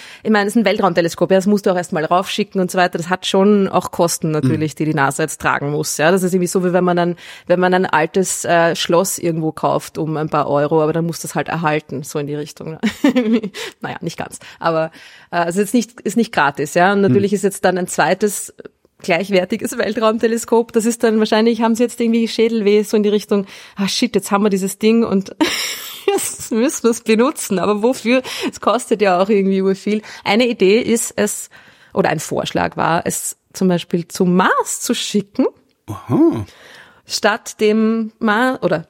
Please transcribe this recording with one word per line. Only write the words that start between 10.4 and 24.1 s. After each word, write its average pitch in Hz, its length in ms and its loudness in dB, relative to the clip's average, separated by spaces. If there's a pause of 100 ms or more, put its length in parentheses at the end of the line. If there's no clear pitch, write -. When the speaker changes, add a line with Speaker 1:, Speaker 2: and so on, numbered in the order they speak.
Speaker 1:
Euro, 147 320 2
aber 156 100 0
dann 165 140 -2
muss 165 140 -6
das - 140 -12
halt 151 140 -4
erhalten, 151 540 -4
so 151 160 -8
in 143 80 -6
die 147 80 -6
Richtung. 151 480 -12
<laughs> 226 1000 -2
Naja, 135 220 -10
nicht 170 160 -10
ganz. - 200 -12 (200)
Aber, 160 320 -2 (400)
äh, 180 60 -4
also 175 240 0
jetzt 196 120 -2
nicht, - 300 -2
ist 214 160 -4
nicht 226 140 0
gratis, 143 420 0
ja. 180 180 4
Und 202 80 2
natürlich 196 320 4
Speaker 2:
Mhm. 208 40 0
Speaker 1:
ist 202 80 -2
jetzt 190 200 -2
dann 185 140 2
ein 180 80 -4
zweites 185 680 -2 (500)
gleichwertiges 190 720 0
Weltraumteleskop. 226 960 0
Das 220 140 2
ist 233 160 -2
dann 220 160 4
wahrscheinlich, 220 420 2
haben 226 140 2
sie 233 80 0
jetzt 240 180 -2
irgendwie 226 260 2
Schädelweh, 214 580 2
so 226 120 -2
in 214 60 4
die 202 80 2
Richtung, 202 340 0 (320)
ah 196 100 -2
shit, - 280 -2